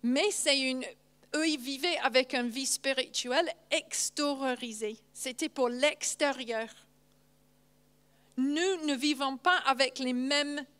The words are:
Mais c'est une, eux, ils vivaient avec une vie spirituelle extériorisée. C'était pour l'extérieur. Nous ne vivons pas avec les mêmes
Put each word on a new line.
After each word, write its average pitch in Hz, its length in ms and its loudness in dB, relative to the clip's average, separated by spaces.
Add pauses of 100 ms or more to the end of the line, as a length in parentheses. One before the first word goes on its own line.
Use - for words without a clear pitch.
Mais 277 280 2
c'est 277 280 2
une, 262 260 -2 (520)
eux, 311 120 2
ils 302 120 0
vivaient 277 380 -2
avec 254 360 2
une 247 140 0
vie 262 180 -4
spirituelle 262 880 -2 (180)
extériorisée. 254 1300 -4 (160)
C'était - 360 -6
pour 247 200 0
l'extérieur. 247 1000 0 (1700)
Nous 311 500 0
ne 285 80 2
vivons 269 420 0
pas 359 300 4
avec 262 340 2
les 254 140 -2
mêmes 285 500 -2 (160)